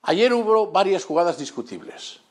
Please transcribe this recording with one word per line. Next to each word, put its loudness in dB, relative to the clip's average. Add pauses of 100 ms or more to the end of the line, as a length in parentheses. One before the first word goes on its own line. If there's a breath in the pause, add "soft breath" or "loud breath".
Ayer 2
hubo 2
varias 2
jugadas 0
discutibles -12